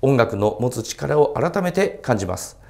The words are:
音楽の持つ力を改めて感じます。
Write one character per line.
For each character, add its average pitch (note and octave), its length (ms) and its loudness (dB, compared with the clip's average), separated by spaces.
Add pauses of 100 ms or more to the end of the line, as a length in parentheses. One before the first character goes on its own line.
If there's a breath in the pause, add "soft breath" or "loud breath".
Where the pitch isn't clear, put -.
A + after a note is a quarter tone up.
音 C3+ 160 4
楽 A2+ 180 2
の G#2 240 0
持 B2 80 0
つ A2+ 140 -6
力 D3 360 -2
を D3 140 4
改 F3 300 -2
め F3+ 100 -2
て - 300 -2
感 A#2 160 0
じ G2 80 -4
ま F#2 100 -4
す。 - 220 -14 (120)